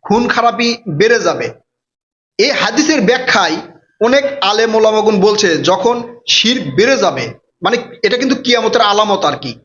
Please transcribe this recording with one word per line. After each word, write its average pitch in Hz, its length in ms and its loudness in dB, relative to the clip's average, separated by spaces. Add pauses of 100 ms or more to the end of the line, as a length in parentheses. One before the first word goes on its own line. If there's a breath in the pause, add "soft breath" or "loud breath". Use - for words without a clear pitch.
খুন 220 260 0
খারাপি 233 400 0 (200)
বেড়ে 208 320 0
যাবে। 160 280 -4 (920)
এই 262 120 2
হাদিসের 294 500 0
ব্যাখ্যায় 202 560 0 (440)
অনেক 262 220 2 (180)
আলেম 214 340 0
ওলামাগণ 220 440 2
বলছে 208 380 2
যখন 180 380 0 (340)
শিরক 220 360 0 (100)
বেড়ে 247 220 4
যাবে, 147 280 -2 (360)
মানে, 208 160 0 (260)
এটা 240 140 0
কিন্তু 262 180 0
কিয়ামতের 233 460 0
আলামত 208 440 2
আর 139 120 0
কি। 123 140 -10 (140)